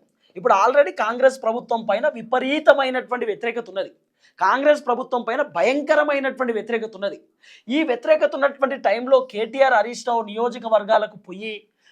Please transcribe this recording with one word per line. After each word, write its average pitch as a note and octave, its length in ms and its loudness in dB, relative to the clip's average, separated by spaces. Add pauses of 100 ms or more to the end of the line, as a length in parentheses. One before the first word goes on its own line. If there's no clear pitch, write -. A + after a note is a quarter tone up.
(360)
ఇప్పుడు G3+ 180 2
already C4 360 4
కాంగ్రెస్ B3 520 0
ప్రభుత్వం A3+ 440 -2
పైన A3+ 220 0
విపరీతమైనటువంటి B3+ 1200 0
వ్యతిరేకత A3 420 -6
ఉన్నది. F#3 220 -8 (500)
కాంగ్రెస్ C4+ 460 2
ప్రభుత్వం B3 360 -2
పైన B3 200 -2
భయంకరమైనటువంటి C4+ 1080 0
వ్యతిరేకత A3 420 -6
ఉన్నది. G3 260 -8 (480)
ఈ C#4+ 140 0
వ్యతిరేకత D4+ 520 0
ఉన్నటువంటి C#4 420 -2
టైంలో B3 440 2
కేటీఆర్, B3+ 540 0
హరీష్ A#3 340 0
రావు A#3 140 0
నియోజకవర్గాలకు A3 920 -2
పోయి, G3+ 500 -14 (260)